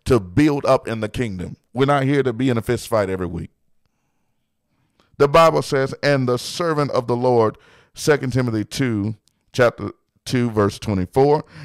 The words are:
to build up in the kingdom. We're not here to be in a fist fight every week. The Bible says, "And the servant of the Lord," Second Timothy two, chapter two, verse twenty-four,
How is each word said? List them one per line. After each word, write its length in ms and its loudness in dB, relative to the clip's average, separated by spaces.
to 120 4
build 460 0
up 240 2
in 120 -6
the 80 -4
kingdom. 480 -8
We're 140 0
not 160 2
here 220 2
to 80 -2
be 160 -2
in 100 0
a 40 -2
fist 260 -4
fight 200 0
every 180 -4
week. 240 -10
The 100 6
Bible 340 6
says, 400 -2
"And 260 2
the 100 0
servant 520 -4
of 160 -2
the 100 -2
Lord," 400 2
Second 380 -2
Timothy 320 -2
two, 520 -4
chapter 400 0
two, 260 -2
verse 300 0
twenty-four, 640 0